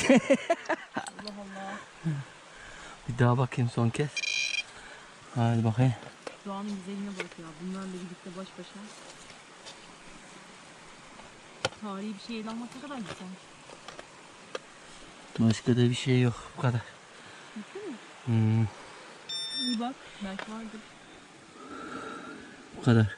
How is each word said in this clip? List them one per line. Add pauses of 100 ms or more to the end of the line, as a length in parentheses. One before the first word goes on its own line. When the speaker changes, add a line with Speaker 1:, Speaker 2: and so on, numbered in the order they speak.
Speaker 1:
<laughs> (760)
Speaker 2:
Allah
Allah. (1300)
Speaker 1:
Bir
daha
bakayım
son
kez. (1300)
Hadi
bakayım. (520)
Speaker 2:
Doğanın (160)
güzelliğine (100)
bak
ya. (160)
Bunlarla
birlikte
baş (120)
başa. (3000)
Tarihi
bir
şey
ele
almak
ne
kadar
güzel. (2000)
Speaker 1:
Başka
da
bir
şey
yok.
Bu
kadar. (720)
Speaker 2:
Bitti (100)
mi? (300)
Speaker 1:
Hmm. (920)
Speaker 2:
İyi
bak. (280)
Belki
vardır. (2000)
Speaker 1:
Bu
kadar. (100)